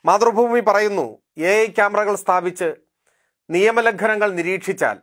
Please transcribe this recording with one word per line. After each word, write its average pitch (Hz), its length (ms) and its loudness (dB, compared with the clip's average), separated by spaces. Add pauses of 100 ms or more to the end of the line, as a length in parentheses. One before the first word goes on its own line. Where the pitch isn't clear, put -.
മാതൃഭൂമി 233 600 2
പറയുന്നു, 202 380 0 (420)
എ 190 40 2 (100)
ഐ 226 60 0 (100)
ക്യാമറകൾ 208 380 0
സ്ഥാപിച്ച് 180 520 -2 (840)
നിയമലംഘനങ്ങൾ 214 800 0 (100)
നിരീക്ഷിച്ചാൽ 180 640 -4